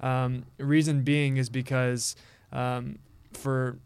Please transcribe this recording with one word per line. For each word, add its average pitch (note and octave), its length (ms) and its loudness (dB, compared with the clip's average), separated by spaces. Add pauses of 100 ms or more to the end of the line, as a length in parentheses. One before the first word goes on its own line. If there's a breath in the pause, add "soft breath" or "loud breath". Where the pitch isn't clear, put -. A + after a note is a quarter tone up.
Um, B2+ 440 0 (140)
reason D3 440 4
being C#3+ 340 2
is B2+ 120 0
because, B2+ 680 -2 (360 soft breath)
um, B2+ 460 -4 (340)
for C3 540 -2